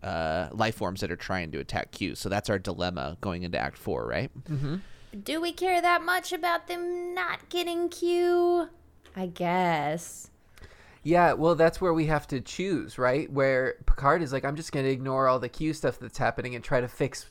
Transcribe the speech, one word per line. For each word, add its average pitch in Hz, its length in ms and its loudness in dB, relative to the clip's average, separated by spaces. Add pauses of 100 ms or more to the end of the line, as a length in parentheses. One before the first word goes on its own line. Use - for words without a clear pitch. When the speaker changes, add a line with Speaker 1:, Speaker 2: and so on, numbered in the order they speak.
Speaker 1:
uh, 82 480 -2
life 110 240 0
forms 95 280 -4
that 98 100 -2
are 87 40 -6
trying 87 360 -4
to 73 80 -4
attack - 320 -4
Q. 90 240 -4
So - 120 -6
that's 101 220 0
our 101 80 2
dilemma 90 600 -4
going 90 240 -4
into 90 140 -2
Act 62 200 -4
Four, 60 300 -4
right? 71 220 -4 (200)
Speaker 2:
Mm-hmm. 143 260 -4 (460)
Speaker 3:
Do 294 180 -4
we 339 120 -4
care 349 280 0
that 339 220 4
much 349 300 -2
about 339 340 -2
them 349 480 -6
not 359 340 -6
getting 349 420 -2
Q? 349 800 2 (440)
I 185 120 -6
guess. 170 1040 -2 (760)
Speaker 2:
Yeah, 170 280 6
well, 165 200 4
that's 160 280 4
where 180 100 4
we 160 140 2
have 151 220 0
to 135 120 -2
choose, 175 560 -4
right? 127 340 2
Where 135 440 2 (100)
Picard 147 380 6
is 135 100 -4
like, 131 100 0
"I'm 139 140 -2
just 160 160 -10
gonna 135 160 2
ignore 135 400 2
all 127 100 6
the 120 120 -4
Q 156 240 -2
stuff 123 240 -2
that's 117 180 -12
happening 123 380 -2
and 117 100 -10
try 135 160 2
to 123 80 -2
fix - 420 -4